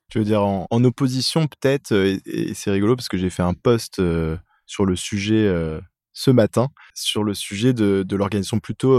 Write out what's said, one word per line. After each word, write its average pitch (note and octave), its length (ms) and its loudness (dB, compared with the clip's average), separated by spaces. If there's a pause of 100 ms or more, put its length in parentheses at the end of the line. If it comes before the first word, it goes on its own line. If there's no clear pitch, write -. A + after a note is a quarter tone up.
Tu - 100 -2
veux A2 60 2
dire G#2+ 160 2
en, G2 280 -2
en A#2 140 2
opposition C3 640 0
peut-être, C#3 460 -2
euh, G2 320 4
et, - 240 -4
et G#2+ 40 -8
c'est - 160 -8
rigolo G2+ 280 2
parce B2 100 -10
que - 80 -6
j'ai F#2 140 0
fait - 140 -4
un F2 100 0
post, - 460 -2
euh, E2 360 0 (300)
sur - 200 -2
le F#2 120 0
sujet, G#2 500 0
euh, E2 320 -2 (320)
ce - 200 0
matin, A#2 360 4 (260)
sur - 300 -4
le G#2 100 -2
sujet G#2+ 400 -2
de, G2+ 320 2
de F#2+ 120 -4
l'organisation G2+ 420 -2
plutôt, C3 400 0